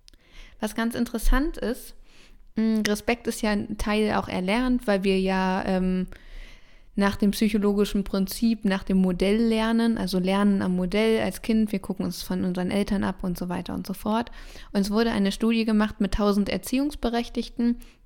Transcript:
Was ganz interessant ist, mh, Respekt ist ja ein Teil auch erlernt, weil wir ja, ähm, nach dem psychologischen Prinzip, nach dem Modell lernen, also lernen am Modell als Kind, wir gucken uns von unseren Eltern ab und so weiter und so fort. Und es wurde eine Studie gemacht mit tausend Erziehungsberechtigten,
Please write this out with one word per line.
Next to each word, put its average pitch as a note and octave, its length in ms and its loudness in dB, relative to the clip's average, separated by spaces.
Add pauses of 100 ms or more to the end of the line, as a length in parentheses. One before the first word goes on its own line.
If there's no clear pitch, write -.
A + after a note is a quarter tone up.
(600)
Was G#3+ 140 -4
ganz A#3 220 -2
interessant A#3+ 640 2
ist, - 360 -6 (600)
mh, A3 320 2
Respekt A#3 400 -2
ist A#3 160 -4
ja G#3+ 80 0
ein G#3 260 -4
Teil G#3+ 380 0
auch G3 120 -2
erlernt, A#3+ 600 0
weil G3 160 2
wir F#3+ 160 2
ja, F#3+ 480 0
ähm, F#3 400 0 (880)
nach G3 220 2
dem G3+ 160 2
psychologischen G3+ 720 2
Prinzip, G#3+ 640 -2
nach F#3+ 180 2
dem F#3+ 140 2
Modell F#3+ 400 4
lernen, A3+ 600 2
also F#3 220 -2
lernen G3 420 4
am F3+ 140 0
Modell G#3+ 460 2
als F#3+ 200 -4
Kind, A3 300 2
wir G3 80 -2
gucken F#3 240 -6
uns F3 180 -4
von F#3 220 -4
unseren F3+ 260 -2
Eltern G3+ 360 0
ab F#3+ 180 -4
und F3+ 140 -4
so F3+ 100 -6
weiter F3+ 260 -6
und F#3+ 140 -6
so F#3+ 60 -6
fort. A3 360 -2 (440)
Und G3+ 80 2
es G3+ 100 0
wurde A3+ 200 2
eine G3 200 2
Studie A3+ 320 0
gemacht G#3+ 380 2
mit F#3+ 140 0
tausend G3+ 340 2
Erziehungsberechtigten, A#3+ 1300 -2 (280)